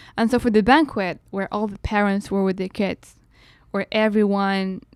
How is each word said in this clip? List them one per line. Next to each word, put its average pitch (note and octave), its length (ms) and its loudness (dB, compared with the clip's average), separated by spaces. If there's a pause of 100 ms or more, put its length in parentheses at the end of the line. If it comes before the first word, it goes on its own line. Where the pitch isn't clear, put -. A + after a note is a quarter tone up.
(160)
And A3+ 140 0
so A#3+ 80 2
for A#3+ 100 -2
the G#3+ 140 4
banquet, A3 580 2 (100)
where F#3+ 220 -6
all G#3 140 -2
the G3+ 120 -10
parents G3+ 520 0
were G3 120 0
with F#3+ 140 0
their F#3+ 140 -6 (120)
kids, - 320 -6 (580)
where G3 200 -4
everyone G3 880 0 (160)